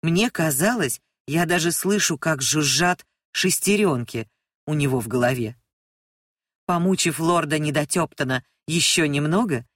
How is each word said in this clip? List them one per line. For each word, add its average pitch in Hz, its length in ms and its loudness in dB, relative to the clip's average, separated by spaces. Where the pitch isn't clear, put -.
Мне 180 280 2
казалось, 160 680 -2
я 165 200 0
даже 170 260 0
слышу, 185 460 0
как 156 240 -2
жужжат 143 640 0
шестерёнки 170 960 0
у 151 80 -2
него 135 260 2
в 113 80 -6
голове. 123 480 0
Помучив 170 540 0
лорда 160 380 2
недотёптана 147 880 -2
ещё 160 400 2
немного 151 680 0